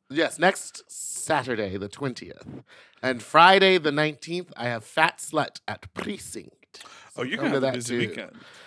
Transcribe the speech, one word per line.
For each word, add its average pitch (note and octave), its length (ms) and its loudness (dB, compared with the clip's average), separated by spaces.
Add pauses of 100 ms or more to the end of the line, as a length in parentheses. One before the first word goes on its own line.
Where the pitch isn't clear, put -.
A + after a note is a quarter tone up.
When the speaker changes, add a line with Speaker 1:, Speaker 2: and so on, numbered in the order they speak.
(100)
Speaker 1:
yes, D3+ 280 -2
next - 520 0
Saturday, A#2 840 -4
the G2+ 120 -8
twentieth. - 580 -10 (560)
And B2 200 -2
Friday, F#3 560 8
the D3+ 140 -2
nineteenth, D#3 640 -4
I A#2+ 100 -8
have A#2 180 -6
Fat D#3+ 340 0
Slut - 480 -4
at - 280 -10
Precinct. - 880 -12 (320)
So B2 80 -8
Speaker 2:
Oh, - 0 -
you're C#3+ 160 -6
Speaker 1:
come - 100 -2
Speaker 2:
gonna D3 120 0
Speaker 1:
to C3+ 60 0
Speaker 2:
have C3 80 -2
a B2+ 40 -4
Speaker 1:
that - 0 -
Speaker 2:
busy A#2+ 240 -6
Speaker 1:
too. - 80 -2
Speaker 2:
weekend. - 220 -12 (340)